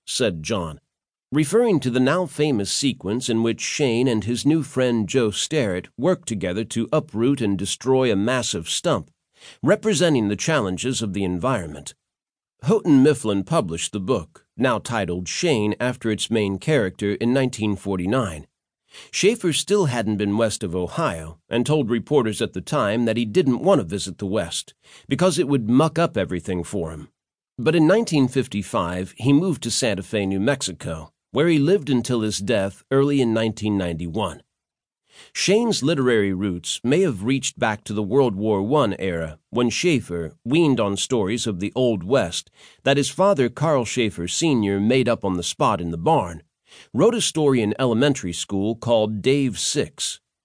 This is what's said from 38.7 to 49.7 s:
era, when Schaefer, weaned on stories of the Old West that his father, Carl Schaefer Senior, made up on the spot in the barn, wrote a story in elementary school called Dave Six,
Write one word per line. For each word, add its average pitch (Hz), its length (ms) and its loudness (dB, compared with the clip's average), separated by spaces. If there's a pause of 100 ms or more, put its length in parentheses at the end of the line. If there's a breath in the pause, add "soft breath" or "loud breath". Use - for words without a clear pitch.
era, 82 400 -6 (100)
when 120 220 0
Schaefer, 87 640 -2 (100)
weaned 139 340 4
on 101 200 0
stories 110 480 -2
of 101 120 -4
the 101 160 -4
Old 117 300 0
West 104 460 -2 (320 soft breath)
that 139 160 2
his 135 100 0
father, 180 400 2
Carl 143 380 0
Schaefer 101 420 -2
Senior, 110 500 2
made 117 300 2
up 113 160 -2
on 92 140 -2
the 87 40 -4
spot 110 380 -2
in 85 100 -4
the 82 60 -4
barn, 87 460 0 (500 loud breath)
wrote 196 220 4
a 208 80 -2
story 135 400 2
in 107 160 0
elementary 127 560 0
school 101 400 -2
called 110 480 0
Dave 131 360 0
Six, - 600 -6 (240)